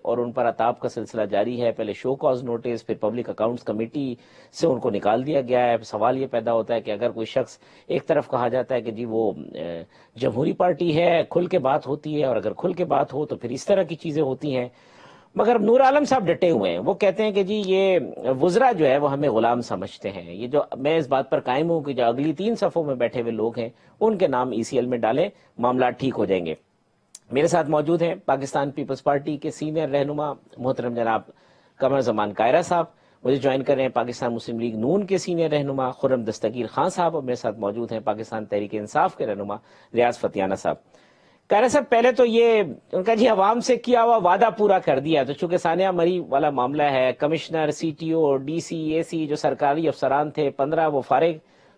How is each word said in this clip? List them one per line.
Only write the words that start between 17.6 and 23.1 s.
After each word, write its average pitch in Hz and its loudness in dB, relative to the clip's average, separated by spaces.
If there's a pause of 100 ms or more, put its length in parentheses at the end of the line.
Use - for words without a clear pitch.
वुज़रा 175 4
जो 165 2
है 135 6
वो 147 2
हमें 139 0
ग़ुलाम 117 2
समझते 101 -8
हैं। 87 -12
ये 110 -10
जो, 143 0 (100)
मैं 147 0
इस 151 -2
बात 131 -2
पर - 0
कायम 131 -2
हूँ 165 0
कि 143 -6
जो 120 0
अगली 135 2
तीन 202 -2
सफ़ों 170 -2
में 143 -2
बैठे 120 0